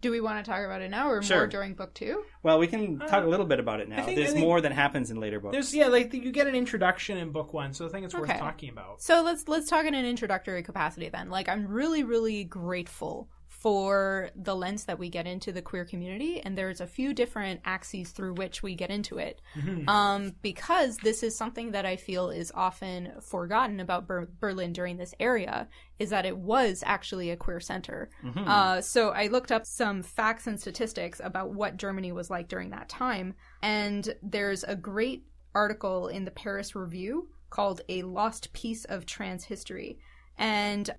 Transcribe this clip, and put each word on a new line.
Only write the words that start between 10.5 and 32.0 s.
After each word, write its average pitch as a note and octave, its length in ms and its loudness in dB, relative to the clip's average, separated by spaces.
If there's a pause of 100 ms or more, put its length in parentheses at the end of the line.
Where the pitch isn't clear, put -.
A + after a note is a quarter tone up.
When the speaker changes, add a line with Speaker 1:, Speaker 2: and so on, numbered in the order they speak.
Speaker 1:
capacity D#3+ 460 -4
then. F3+ 220 -8
Like, F#3 180 -2
I'm G3+ 180 0
really, C#4+ 380 2
really A3+ 400 0
grateful F3 840 -6 (200)
for G3 840 2
the F#3+ 220 -2
lens F#3+ 300 -4
that F3 120 -4
we F3 100 -6
get F3 160 -4
into F3+ 280 -6
the F3+ 100 -6
queer F3+ 220 -6
community, F#3+ 560 -4
and F#3+ 180 -6
there's F#3 220 -4
a F3+ 60 -6
few B3+ 280 -2
different G3+ 500 -2
axes F#3 460 -4
through F#3+ 240 -6
which F#3 260 -4
we F#3+ 140 -6
get F3 160 -4
into G#3 280 -4
it. - 220 -6 (160)
Speaker 3:
Mm-hmm. D#3 320 -2
Speaker 1:
Um, G3+ 540 4
because B3+ 540 2
this A3 260 0
is A3+ 140 -2
something A#3 340 -4
that G3 160 0
I F#3 80 0
feel F#3 360 -2
is E3+ 260 -6
often F#3 640 -2
forgotten G3+ 580 0
about F3 300 -2
Ber-, F3 200 -2 (120)
Berlin F#3 320 -2
during F3+ 240 -4
this F3+ 240 -10
area, A3 480 0 (320)
is G3+ 100 -2
that F#3+ 160 2
it F3+ 100 -4
was G3+ 480 2
actually F#3 460 -2
a F3 60 -2
queer F3 240 -2
center. - 500 -8 (140)
Speaker 2:
Mm-hmm. F#3 240 -2
Speaker 1:
Uh, G3 320 6
so A3 300 6
I G#3 180 2
looked B3 240 2
up A3 120 2
some G3+ 380 0
facts A3 460 0
and G3+ 100 -4
statistics F#3+ 640 -4
about F#3+ 320 -4
what G#3 220 -2
Germany F#3+ 340 -4